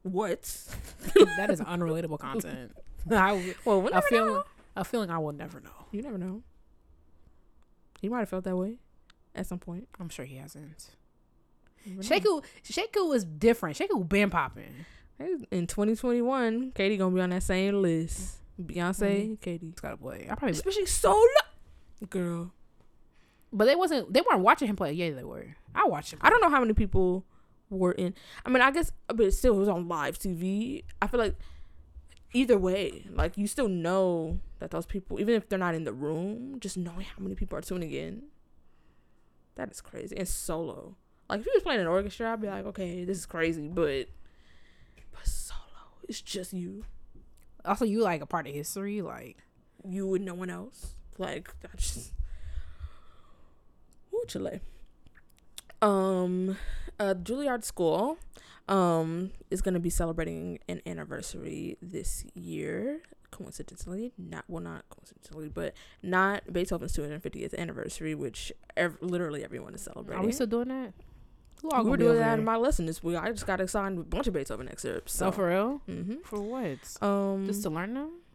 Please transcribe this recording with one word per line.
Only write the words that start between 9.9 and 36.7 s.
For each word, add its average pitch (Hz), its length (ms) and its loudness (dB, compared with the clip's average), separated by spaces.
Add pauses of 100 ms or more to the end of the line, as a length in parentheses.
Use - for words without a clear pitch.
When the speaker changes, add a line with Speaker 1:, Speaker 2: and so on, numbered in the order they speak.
Speaker 2:
I'm 170 80 -10
sure 139 160 -10
he 135 120 -14
hasn't. 147 540 -18 (960)
Speaker 1:
You 190 120 -12
never 190 60 -8
know. 208 60 -6 (120)
Speaker 2:
Sheku, 311 240 2 (200)
Sheku 392 440 0
was 247 160 4
different. 160 520 2
Sheku 269 320 0
been 202 220 4
popping. 135 560 -4 (320)
Speaker 1:
Hey, 349 160 -2 (160)
in 175 160 0
twenty 214 300 2
twenty-one, 240 760 2
Katie 202 240 2
gonna 185 180 2
be 185 60 4
on 180 100 2
that 180 120 0
same 196 400 2
list. 165 560 0 (220)
Beyonce, 190 640 0
Speaker 2:
Mm-hmm. 220 140 -4
Speaker 1:
Katie. 165 340 -8
Speaker 2:
It's - 100 -16
gotta 143 160 -8
play. - 340 -12
I - 40 -2
probably 247 180 0
Speaker 1:
Especially 392 340 0
Sola. 427 400 8 (840)
Girl. 175 420 -4 (1000)
Speaker 2:
But 214 140 6
they 285 100 8
wasn't, 311 360 2
they 262 100 6
weren't 349 200 6
watching 233 260 6
him 202 80 0
play. 147 160 0
Yeah, 170 180 0
they 131 140 -8
were. - 320 -12 (180)
I 427 120 4
watched 156 260 0
him - 100 -14
Speaker 1:
I - 80 10
don't 466 100 10
Speaker 2:
play. 359 80 8
Speaker 1:
know 294 60 6
how 269 60 8
many 226 120 4
people 190 520 4 (460)
were 185 220 4
in. 185 220 0 (320)
I 247 40 -2
mean, 254 120 8
I 269 80 8
guess, 330 220 0 (160)
but 220 260 4
still, 240 220 6
it - 20 4
was 202 100 4
on 175 200 0
live 151 300 0
T 190 140 -4
V. 196 520 -2 (160)
I 208 60 2
feel 247 140 2
like 208 160 2 (1000)
either 240 240 6
way, 185 520 0
like, - 260 0
you 202 100 0
still 240 220 0
know 175 720 2 (180)
that 170 120 -10
those 170 160 -4
people, - 340 -6
even 220 140 4
if 208 140 0
they're 196 100 0
not 175 160 0
in 160 100 -4
the 113 80 -4
room, 190 680 -4
just 190 180 -8